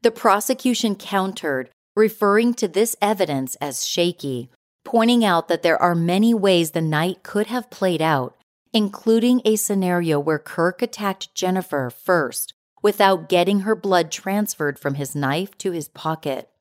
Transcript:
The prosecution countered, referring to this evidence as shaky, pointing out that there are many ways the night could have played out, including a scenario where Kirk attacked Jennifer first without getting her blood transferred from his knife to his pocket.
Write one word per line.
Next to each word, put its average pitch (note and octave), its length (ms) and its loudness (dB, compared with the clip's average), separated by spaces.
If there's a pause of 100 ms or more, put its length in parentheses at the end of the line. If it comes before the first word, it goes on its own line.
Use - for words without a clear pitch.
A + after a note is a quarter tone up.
The A3+ 80 4
prosecution A3+ 840 0
countered, F#3 760 -4 (240)
referring G#3+ 600 2
to G#3+ 120 -4
this G3+ 340 0
evidence F3+ 540 -2
as C#3 320 -6
shaky, C#3 640 -4 (320)
pointing A#3 420 2
out E3+ 220 2
that E3+ 160 -2
there E3 180 2
are F3 140 4
many F3+ 360 2
ways F#3 400 2
the E3 100 -4
night D#3+ 420 -2
could G#3 240 -4
have A#3+ 240 -8
played F3 320 0
out, C#3+ 340 -2 (340)
including A3+ 760 2
a G#3+ 100 2
scenario F3+ 640 0
where D3+ 180 0
Kirk E3+ 440 -2
attacked G#3 520 -6
Jennifer F3+ 560 -2
first - 640 -2 (300)
without G3 460 2
getting F#3+ 320 2
her G#3+ 140 0
blood F3 360 0
transferred F#3+ 640 -4
from C#3+ 180 -4
his C#3+ 200 -8
knife D3 420 -4
to F#3 140 -6
his E3 160 -8
pocket. D#3 600 -6 (120)